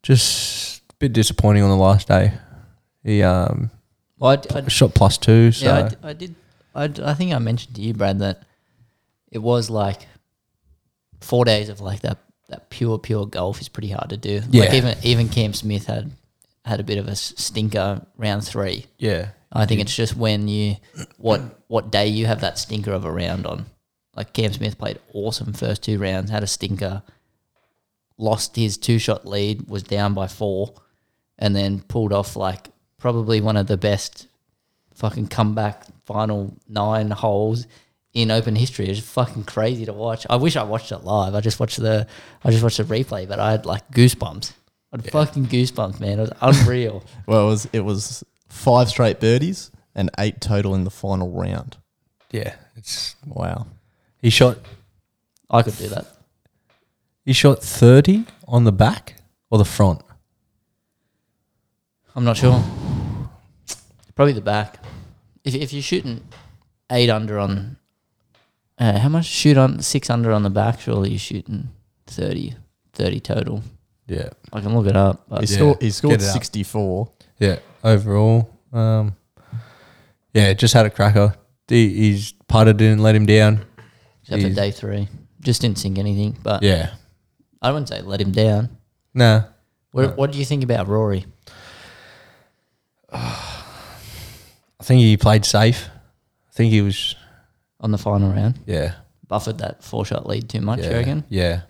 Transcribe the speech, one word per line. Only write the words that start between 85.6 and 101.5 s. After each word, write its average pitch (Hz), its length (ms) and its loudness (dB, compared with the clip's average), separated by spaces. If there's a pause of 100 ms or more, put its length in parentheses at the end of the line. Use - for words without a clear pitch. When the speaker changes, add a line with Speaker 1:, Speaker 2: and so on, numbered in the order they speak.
Speaker 2:
didn't 107 160 -2
sink 95 200 -4
anything, 104 440 -2
but 104 220 -4
Speaker 1:
Yeah. 90 300 2 (680)
Speaker 2:
I 127 100 0
wouldn't 143 180 -4
say 101 120 -10
let 98 200 -8
him 95 100 0
down. 107 380 2 (440)
Speaker 1:
Nah. 113 300 6 (480)
Speaker 2:
What, 127 100 -2
Speaker 1:
No. 135 140 2
Speaker 2:
what 139 160 0
do 139 80 -6
you 139 60 -2
think 139 180 -2
about 113 240 -2
Rory? 101 440 0
Speaker 1:
<sighs> - 1800 -20
I - 1700 -14
think 127 180 6
he 107 160 8
played 107 280 4
safe. 113 440 2 (600)
I - 40 -20
think 117 180 2
he 107 100 4
was - 340 -2 (640)
Speaker 2:
On 107 120 -4
the 104 60 0
final 101 340 0
round? 101 340 0
Speaker 1:
Yeah. 85 280 -4 (340)
Speaker 2:
Buffered 107 320 -6
that - 240 -10
four-shot - 440 -6
lead 113 220 -6
too 110 120 -6
much, 110 180 -4
you 85 100 -6
Speaker 1:
Yeah. 117 80 -4
Speaker 2:
reckon? 139 320 -2
Speaker 1:
Yeah. 90 400 -2